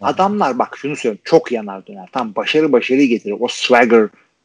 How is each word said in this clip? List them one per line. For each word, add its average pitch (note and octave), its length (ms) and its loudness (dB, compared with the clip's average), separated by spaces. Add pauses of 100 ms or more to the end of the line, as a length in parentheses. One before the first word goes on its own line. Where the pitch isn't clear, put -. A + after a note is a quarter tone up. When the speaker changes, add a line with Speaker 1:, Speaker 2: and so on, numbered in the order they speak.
Speaker 1:
var. C#3+ 100 -4
Speaker 2:
adamlar F#3 480 0
bak - 180 -4
şunu C#3+ 200 -8
söylüyorum. G#2+ 280 -4
Çok - 280 2
yanar G2+ 340 -8
döner. G2 260 -18
Tam A#2 220 -6
başarı D3 380 0
başarıyı B2+ 360 2
getirir. G#2 320 -4
O A#2+ 80 -2
swagger, A#2 600 4 (360)